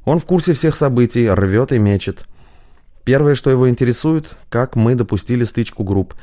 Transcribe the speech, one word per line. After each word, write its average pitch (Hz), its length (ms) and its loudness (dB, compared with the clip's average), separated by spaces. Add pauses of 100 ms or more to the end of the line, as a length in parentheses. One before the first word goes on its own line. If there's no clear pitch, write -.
«Он 160 160 2
в - 40 -10
курсе 175 300 0
всех 156 200 0
событий, 120 540 0
рвёт 101 440 2
и 123 60 2
мечет. 101 480 0 (800)
Первое, 143 300 2
что 135 160 0
его 127 180 4
интересует, 135 680 -2 (120)
как 123 280 -4
мы 117 180 2
допустили 120 500 -2
стычку - 400 -6
групп. 95 380 -2